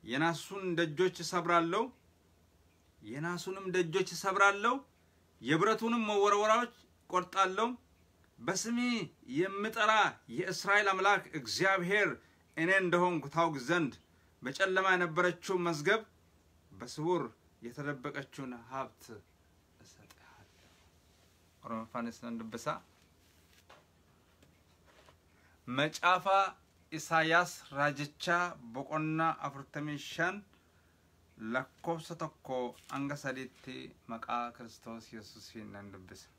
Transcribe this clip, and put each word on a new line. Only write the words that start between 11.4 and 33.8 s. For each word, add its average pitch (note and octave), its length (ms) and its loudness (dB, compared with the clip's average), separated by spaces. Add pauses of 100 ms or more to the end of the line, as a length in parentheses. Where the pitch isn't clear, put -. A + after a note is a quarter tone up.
እኔ E3 180 2
እንደሆንኩ F3 540 4
ታውቅ E3 320 2
ዘንድ C#3+ 320 0 (480)
በጨለማ F#3+ 480 0
የነበረችው F3 680 2
መዝገብ E3+ 420 0 (680)
በስውር D3+ 520 -4 (380)
የተደበቀችውን C#3 920 -10 (100)
ሀብት B2+ 400 -10 (760)
እሰጥሃለሁ። - 840 -20 (1000)
ኦሮሞፋን A#2 480 -6
ስነንድብሳ A#2 560 -10 (3000)
መጫፋ D#3+ 580 2 (680)
Isaayaas D#3+ 600 2 (200)
raajichaa D3 840 -2 (180)
boqonnaa D#3 640 -2 (100)
afurtamii C#3+ 520 -8
shan, F3+ 420 -4 (1000)
lakkoofsa C3+ 760 -6
tokko - 420 -8 (320)
hanga C#3 260 -6
sadiitti C3 600 -10 (320)